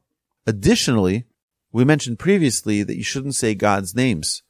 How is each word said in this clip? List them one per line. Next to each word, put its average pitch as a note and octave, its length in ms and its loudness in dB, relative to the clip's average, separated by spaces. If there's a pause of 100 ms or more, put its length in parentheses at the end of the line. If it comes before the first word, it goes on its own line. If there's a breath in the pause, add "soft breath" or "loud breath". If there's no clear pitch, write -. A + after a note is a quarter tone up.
(480)
Additionally, A2 760 2 (460)
we A#2+ 140 2
mentioned C3+ 340 0
previously C3 640 0
that G2 140 -6
you A2 60 -8
shouldn't C3+ 320 -6
say A2 200 -2
God's G2 400 0
names, A#2 540 -2